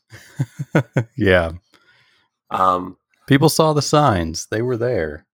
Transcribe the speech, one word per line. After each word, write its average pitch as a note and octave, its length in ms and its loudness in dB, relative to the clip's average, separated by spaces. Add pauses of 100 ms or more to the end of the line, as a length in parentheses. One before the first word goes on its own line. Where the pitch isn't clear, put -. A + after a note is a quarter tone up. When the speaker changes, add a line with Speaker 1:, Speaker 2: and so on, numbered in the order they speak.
Speaker 1:
<laughs> - 1120 -6
Yeah. F2+ 360 2 (960)
Speaker 2:
Um, F#2 480 -2 (300)
Speaker 1:
People C#3 200 4
saw D#3 240 2
the D3 100 -2
signs. G2+ 680 0
They G#2+ 100 -4
were B2 140 -4
there. G#2 580 -4